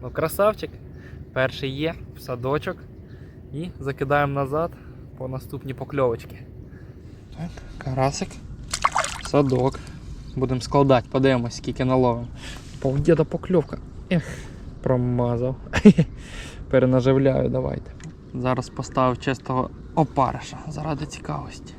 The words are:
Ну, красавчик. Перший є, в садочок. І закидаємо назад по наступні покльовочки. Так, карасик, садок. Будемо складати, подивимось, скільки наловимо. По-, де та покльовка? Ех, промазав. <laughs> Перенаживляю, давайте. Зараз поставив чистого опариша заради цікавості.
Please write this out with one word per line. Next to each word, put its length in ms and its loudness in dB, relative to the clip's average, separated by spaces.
Ну, 60 -8
красавчик. 600 2
Перший 360 0
є, 240 -2
в 40 -18
садочок. 560 -2
І 160 -6
закидаємо 540 2
назад 380 0
по 100 -6
наступні 460 -8
покльовочки. 640 0
Так, 120 -6
карасик, 520 0
садок. 520 4
Будемо 260 0
складати, 500 6
подивимось, 460 4
скільки 280 -2
наловимо. 420 4
По-, 180 0
де 180 6
та 80 4
покльовка? 540 0
Ех, 120 2
промазав. 720 2
<laughs> 880 6
Перенаживляю, 800 6
давайте. 420 -2
Зараз 340 0
поставив 500 0
чистого 500 -2
опариша 640 0
заради 380 -6
цікавості. 720 -10